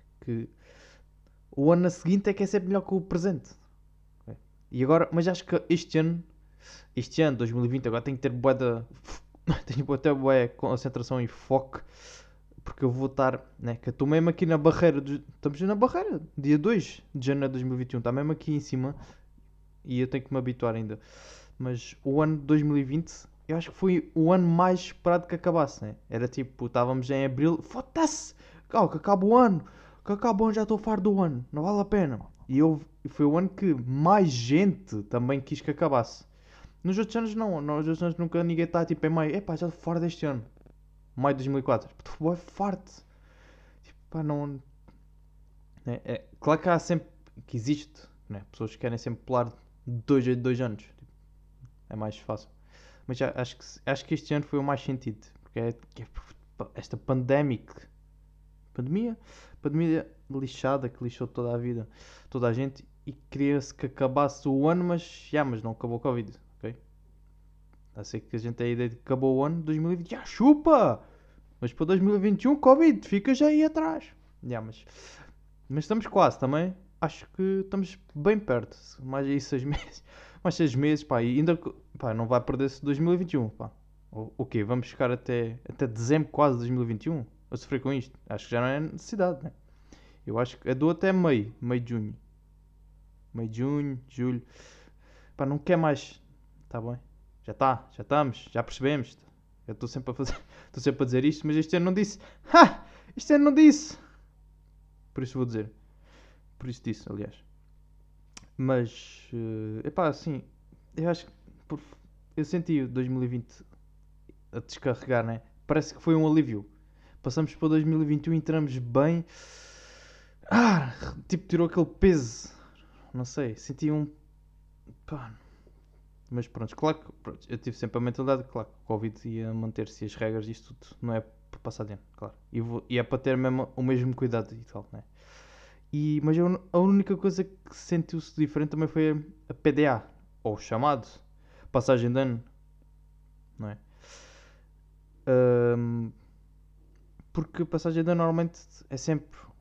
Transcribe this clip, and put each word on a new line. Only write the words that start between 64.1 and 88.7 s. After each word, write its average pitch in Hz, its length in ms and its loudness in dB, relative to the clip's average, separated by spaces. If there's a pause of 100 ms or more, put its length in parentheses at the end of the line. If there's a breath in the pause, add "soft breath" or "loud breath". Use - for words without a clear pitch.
o 135 180 2
ano, 175 160 2
mas, 175 180 -2 (300)
já, 147 140 0
mas 117 160 -4
não 113 100 -8
acabou 117 260 -6
o - 20 -14
covid, 120 320 -4 (260)
ok? 117 180 -12 (1200)
A 104 80 -14
ser 110 180 -10
que - 140 -10
a 113 40 -4
gente 117 160 -6
tem 120 120 -2
a - 40 0
ideia 120 180 -2
de 117 60 -12
que - 60 -20
acabou 131 360 0
o 135 60 2
ano, 165 180 -2
dois 156 160 -2
mil 165 140 0
e 180 60 -2
vinte, 170 140 -12
já, - 140 -10
chupa! 262 800 6 (560 soft breath)
Mas 123 140 -4
para 160 120 -2
dois 185 140 4
mil 202 160 4
e 196 40 2
vinte 196 240 2
e 240 40 2
um, 294 80 4
covid, 277 520 6
fica 202 280 2
já 294 120 4
aí 302 160 4
atrás. 311 420 -2 (360)
Já, 120 200 -6
mas, 110 240 -14 (840 loud breath)
mas 147 160 -4
estamos 220 240 -2
quase 160 320 4
também, 156 340 0 (260)
acho - 340 -4
que 190 320 -2
estamos 190 340 -6 (160)
bem 202 240 4
perto, 120 380 -2 (260)
mais 135 240 -4
aí 139 120 0
seis 131 240 -4
<laughs> - 20 -8
meses, - 380 -8 (380 loud breath)
mais 175 140 0
seis 151 180 2
meses, 147 300 2
pá, 120 180 0
e 120 160 0
ainda, 160 200 4
co-, - 180 -10 (240)
pá, 117 140 -4
não 113 120 -4
vai 120 160 2
perder-se 135 420 -4
dois 143 140 0
mil 165 160 2
e 180 40 4
vinte 180 160 -6
e 147 40 0
um, 113 120 -2
pá. 113 200 -12 (420)
O, 110 260 -12
o 123 80 -4
quê? 113 180 -2
Vamos 123 260 -2
ficar 123 220 -2
até, 120 560 -4
até - 180 -4
dezembro 123 440 0
quase 143 260 4
de 117 60 -2
dois 120 100 -4
mil 123 120 0
e - 20 -2
vinte 113 200 -6
e 156 40 -4
um 139 160 -4 (260)
a 127 60 -6
sofrer 131 240 -4
com 135 100 -2
isto? 135 260 -6 (120)
Acho 104 160 -10
que - 60 -20
já 120 100 0
não 123 60 0
é 139 120 -2